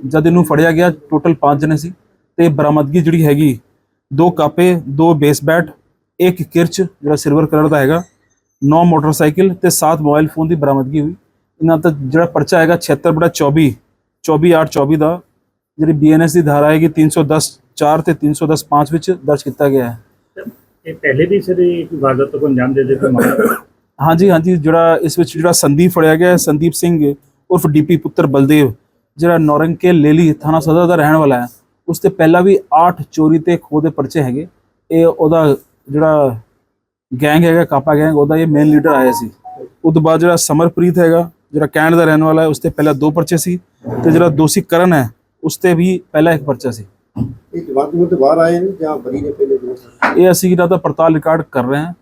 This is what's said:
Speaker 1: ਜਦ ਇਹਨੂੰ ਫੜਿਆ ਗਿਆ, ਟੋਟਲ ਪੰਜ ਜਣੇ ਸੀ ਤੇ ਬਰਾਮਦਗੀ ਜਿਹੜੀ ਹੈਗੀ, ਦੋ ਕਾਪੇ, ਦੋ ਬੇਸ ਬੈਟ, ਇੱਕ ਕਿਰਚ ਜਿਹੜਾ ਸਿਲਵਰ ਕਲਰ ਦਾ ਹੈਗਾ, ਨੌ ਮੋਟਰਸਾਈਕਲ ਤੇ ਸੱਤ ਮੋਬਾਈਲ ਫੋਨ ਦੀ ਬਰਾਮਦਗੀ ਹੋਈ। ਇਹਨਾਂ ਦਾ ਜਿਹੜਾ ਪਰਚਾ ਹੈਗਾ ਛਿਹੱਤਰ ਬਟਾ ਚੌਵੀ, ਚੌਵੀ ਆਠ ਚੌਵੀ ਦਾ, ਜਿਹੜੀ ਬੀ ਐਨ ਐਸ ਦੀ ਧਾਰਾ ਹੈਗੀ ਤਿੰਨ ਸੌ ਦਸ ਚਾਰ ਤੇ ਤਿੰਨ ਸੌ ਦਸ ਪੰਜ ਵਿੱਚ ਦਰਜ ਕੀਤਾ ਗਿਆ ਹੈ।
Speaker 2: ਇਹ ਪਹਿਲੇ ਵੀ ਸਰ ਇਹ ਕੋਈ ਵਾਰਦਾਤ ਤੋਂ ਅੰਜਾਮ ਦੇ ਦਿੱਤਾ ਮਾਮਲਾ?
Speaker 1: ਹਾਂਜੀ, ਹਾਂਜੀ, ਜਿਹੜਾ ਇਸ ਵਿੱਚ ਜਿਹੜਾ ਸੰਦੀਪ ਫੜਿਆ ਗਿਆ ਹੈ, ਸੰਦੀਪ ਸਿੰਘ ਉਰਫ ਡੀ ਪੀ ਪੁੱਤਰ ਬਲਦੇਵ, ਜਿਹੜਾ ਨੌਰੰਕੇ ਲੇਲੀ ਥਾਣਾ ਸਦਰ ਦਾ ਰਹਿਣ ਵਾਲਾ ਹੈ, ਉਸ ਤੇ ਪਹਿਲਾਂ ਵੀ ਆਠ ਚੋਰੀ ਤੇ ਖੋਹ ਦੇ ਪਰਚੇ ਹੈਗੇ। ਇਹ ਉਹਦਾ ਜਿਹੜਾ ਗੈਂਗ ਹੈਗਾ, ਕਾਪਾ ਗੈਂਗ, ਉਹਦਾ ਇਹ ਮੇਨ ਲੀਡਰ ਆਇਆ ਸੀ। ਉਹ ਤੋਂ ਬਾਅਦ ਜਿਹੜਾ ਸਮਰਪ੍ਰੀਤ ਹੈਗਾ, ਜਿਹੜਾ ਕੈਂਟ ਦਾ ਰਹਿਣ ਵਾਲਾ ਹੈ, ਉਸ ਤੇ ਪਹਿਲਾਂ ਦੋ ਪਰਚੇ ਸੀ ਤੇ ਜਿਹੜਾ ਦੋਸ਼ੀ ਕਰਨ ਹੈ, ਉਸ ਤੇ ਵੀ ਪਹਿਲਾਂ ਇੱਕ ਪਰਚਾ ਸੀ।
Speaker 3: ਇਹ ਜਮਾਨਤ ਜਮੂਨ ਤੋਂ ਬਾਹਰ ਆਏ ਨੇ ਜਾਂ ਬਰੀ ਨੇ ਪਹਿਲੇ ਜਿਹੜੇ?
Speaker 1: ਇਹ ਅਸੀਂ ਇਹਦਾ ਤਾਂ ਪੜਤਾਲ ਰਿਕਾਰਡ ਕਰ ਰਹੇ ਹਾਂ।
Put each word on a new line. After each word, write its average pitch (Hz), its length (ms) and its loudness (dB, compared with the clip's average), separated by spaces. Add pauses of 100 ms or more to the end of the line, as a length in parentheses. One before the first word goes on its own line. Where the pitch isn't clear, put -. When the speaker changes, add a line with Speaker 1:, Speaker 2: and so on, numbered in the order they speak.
Speaker 1:
ਜਦ 156 200 0
ਇਹਨੂੰ 175 180 4
ਫੜਿਆ 160 260 2
ਗਿਆ, 170 180 2
ਟੋਟਲ 156 440 -2
ਪੰਜ 143 280 0
ਜਣੇ 156 160 -2
ਸੀ 165 160 -10 (440)
ਤੇ 170 120 2
ਬਰਾਮਦਗੀ 147 520 0
ਜਿਹੜੀ 160 240 2
ਹੈਗੀ, 147 340 0 (540)
ਦੋ 170 180 2
ਕਾਪੇ, 170 560 0
ਦੋ 160 260 2
ਬੇਸ 147 300 0
ਬੈਟ, 160 280 -2 (480)
ਇੱਕ 180 240 0
ਕਿਰਚ 170 380 -2
ਜਿਹੜਾ 151 340 -4
ਸਿਲਵਰ 151 300 0
ਕਲਰ 151 220 0
ਦਾ 151 120 0
ਹੈਗਾ, 151 240 0 (600)
ਨੌ 156 200 2
ਮੋਟਰਸਾਈਕਲ 156 720 0
ਤੇ 180 160 -2
ਸੱਤ 160 320 -2
ਮੋਬਾਈਲ 147 260 0
ਫੋਨ 160 200 -4
ਦੀ 170 80 0
ਬਰਾਮਦਗੀ 139 460 -2
ਹੋਈ। 151 100 -4 (500)
ਇਹਨਾਂ 160 160 0
ਦਾ 165 160 0
ਜਿਹੜਾ 143 320 -2
ਪਰਚਾ 170 340 -2
ਹੈਗਾ 165 180 2
ਛਿਹੱਤਰ 170 340 -2
ਬਟਾ 165 160 0
ਚੌਵੀ, 147 480 0 (480)
ਚੌਵੀ 160 280 2
ਆਠ 160 180 2
ਚੌਵੀ 147 260 -2
ਦਾ, 160 260 -2 (580)
ਜਿਹੜੀ 160 140 0
ਬੀ 151 180 4
ਐਨ 160 100 4
ਐਸ 160 120 0
ਦੀ 175 80 2
ਧਾਰਾ 147 300 2
ਹੈਗੀ 160 160 2
ਤਿੰਨ 156 220 0
ਸੌ 165 140 0
ਦਸ 151 360 -4 (160)
ਚਾਰ 156 260 0
ਤੇ 160 120 -2
ਤਿੰਨ 147 200 -2
ਸੌ 151 140 -4
ਦਸ 156 180 -2
ਪੰਜ 147 260 0
ਵਿੱਚ 165 200 -4
ਦਰਜ 143 320 -4
ਕੀਤਾ 143 260 -2
ਗਿਆ 127 220 0
ਹੈ। 117 120 -18 (840)
Speaker 2:
ਇਹ 160 100 -14
ਪਹਿਲੇ 143 300 -2
ਵੀ 196 160 0
ਸਰ 180 180 -4
ਇਹ 175 260 0
ਕੋਈ 156 140 -10
ਵਾਰਦਾਤ 135 280 0
ਤੋਂ 147 200 -4
ਅੰਜਾਮ 127 260 0
ਦੇ 135 100 0
ਦਿੱਤਾ 135 260 -2
ਮਾਮਲਾ? 120 460 0 (460)
Speaker 1:
ਹਾਂਜੀ, 165 280 2
ਹਾਂਜੀ, 175 280 2
ਜਿਹੜਾ 165 440 2
ਇਸ 165 180 -4
ਵਿੱਚ - 140 -2
ਜਿਹੜਾ 165 180 0
ਸੰਦੀਪ 160 400 2
ਫੜਿਆ 160 240 2
ਗਿਆ 175 140 2
ਹੈ, 180 60 4
ਸੰਦੀਪ 160 380 0
ਸਿੰਘ 151 420 0 (360)
ਉਰਫ 180 160 0
ਡੀ 151 140 2
ਪੀ 156 160 0
ਪੁੱਤਰ - 300 -2
ਬਲਦੇਵ, 139 460 2 (440)
ਜਿਹੜਾ 170 200 2
ਨੌਰੰਕੇ 160 540 0
ਲੇਲੀ 156 420 4
ਥਾਣਾ 156 260 -2
ਸਦਰ 160 280 2
ਦਾ 175 80 2
ਰਹਿਣ 156 200 2
ਵਾਲਾ 139 260 2
ਹੈ, 123 60 -8 (400)
ਉਸ 170 120 -6
ਤੇ 196 100 0
ਪਹਿਲਾਂ 165 320 2
ਵੀ 190 180 4 (140)
ਆਠ 175 280 2 (100)
ਚੋਰੀ 156 280 0
ਤੇ 170 180 -2
ਖੋਹ 151 240 -4
ਦੇ 160 80 -2
ਪਰਚੇ 147 320 -4
ਹੈਗੇ। 135 260 -6 (440)
ਇਹ 165 140 4
ਉਹਦਾ 160 500 2 (340)
ਜਿਹੜਾ 147 500 0 (840)
ਗੈਂਗ 151 220 2
ਹੈਗਾ, 170 220 2
ਕਾਪਾ 147 300 0
ਗੈਂਗ, 156 200 0
ਉਹਦਾ 147 200 2
ਇਹ 165 120 0
ਮੇਨ 151 200 2
ਲੀਡਰ 151 220 2
ਆਇਆ 131 220 2
ਸੀ। 123 200 -8 (540)
ਉਹ 160 80 2
ਤੋਂ 160 80 2
ਬਾਅਦ 160 180 0
ਜਿਹੜਾ 175 160 2
ਸਮਰਪ੍ਰੀਤ 165 640 0
ਹੈਗਾ, 170 320 2 (220)
ਜਿਹੜਾ 151 140 -2
ਕੈਂਟ 160 280 0
ਦਾ 170 100 4
ਰਹਿਣ 156 180 2
ਵਾਲਾ 160 180 2
ਹੈ, 160 60 2
ਉਸ 151 120 -4
ਤੇ 165 100 -4
ਪਹਿਲਾਂ 151 240 -2
ਦੋ 147 180 -2
ਪਰਚੇ 165 260 -2
ਸੀ 180 220 -4 (440)
ਤੇ 160 80 2
ਜਿਹੜਾ 165 180 4
ਦੋਸ਼ੀ 156 320 0
ਕਰਨ 175 320 0
ਹੈ, 127 160 0 (340)
ਉਸ 156 140 -6
ਤੇ 180 160 0
ਵੀ 180 280 0 (100)
ਪਹਿਲਾਂ 160 220 2
ਇੱਕ 147 100 -4
ਪਰਚਾ 135 280 -6
ਸੀ। 107 140 -14 (680)
Speaker 3:
ਇਹ 170 80 -8
ਜਮਾਨਤ 143 300 -4
ਜਮੂਨ 170 160 0
ਤੋਂ 175 100 -2
ਬਾਹਰ 139 200 2
ਆਏ 170 220 0
ਨੇ 190 120 -4
ਜਾਂ 156 260 -6
ਬਰੀ 127 240 -8
ਨੇ 143 100 -8
ਪਹਿਲੇ 135 260 -2
ਜਿਹੜੇ? - 640 -4
Speaker 1:
ਇਹ 185 100 4
ਅਸੀਂ 180 200 0
ਇਹਦਾ 175 160 0
ਤਾਂ 185 100 0
ਪੜਤਾਲ 160 360 0
ਰਿਕਾਰਡ 160 280 0
ਕਰ 127 220 -4
ਰਹੇ 139 160 -2
ਹਾਂ। 170 220 -8